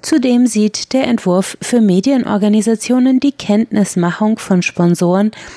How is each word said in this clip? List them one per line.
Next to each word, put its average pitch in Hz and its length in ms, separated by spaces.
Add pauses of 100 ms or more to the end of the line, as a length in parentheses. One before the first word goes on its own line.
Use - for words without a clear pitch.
Zudem 247 460
sieht 214 460
der 262 140
Entwurf 190 540
für 247 200
Medienorganisationen 220 1400
die 285 120
Kenntnismachung 208 1040
von 180 240
Sponsoren 180 680 (260)